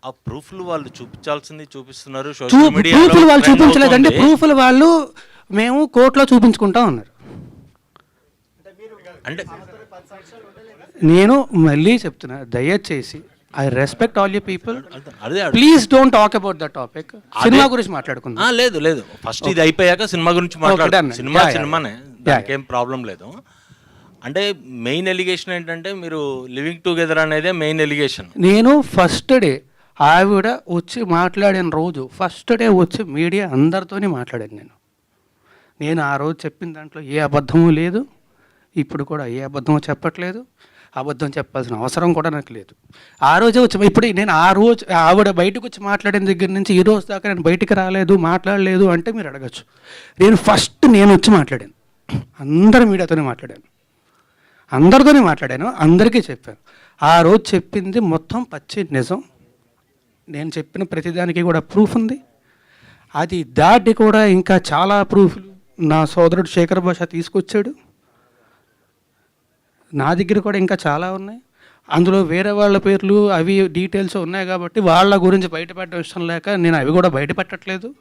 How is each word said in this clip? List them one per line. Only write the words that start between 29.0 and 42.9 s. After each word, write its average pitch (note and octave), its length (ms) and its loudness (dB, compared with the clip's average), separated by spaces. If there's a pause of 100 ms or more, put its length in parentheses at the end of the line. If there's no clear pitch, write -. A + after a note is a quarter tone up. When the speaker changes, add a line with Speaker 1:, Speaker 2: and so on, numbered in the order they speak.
Speaker 2:
డే D3 80 0 (480)
ఆవిడ F#3+ 480 2
వచ్చి A3+ 560 -8
మాట్లాడిన F3+ 640 0
రోజు, D#3 500 -6
ఫస్ట్ F#3 380 -6
డే A3+ 120 0
వచ్చి F#3 360 0
మీడియా E3+ 440 -4
అందరితోని E3+ 580 -2
మాట్లాడాను A#2+ 540 -10
నేను. - 140 -20 (1080)
నేను D#3 220 -4
ఆ C#3+ 140 -4
రోజు D3 200 -6 (100)
చెప్పిన E3 260 -14
దాంట్లో D#3 300 -20
ఏ C#3+ 160 -6
అబద్ధమూ D3 520 2
లేదు, F3 300 -2 (760)
ఇప్పుడు C#3+ 280 -8
కూడా D3 220 -10
ఏ A#2+ 140 -10
అబద్ధమూ C#3 380 -4
చెప్పట్లేదు, F3+ 680 -10 (500)
అబద్ధం C#3 320 -8 (100)
చెప్పాల్సిన B2 440 -10
అవసరం E3+ 300 -4
కూడా D#3+ 180 -2
నాకు D3 220 -12
లేదు. A2 200 -20 (500)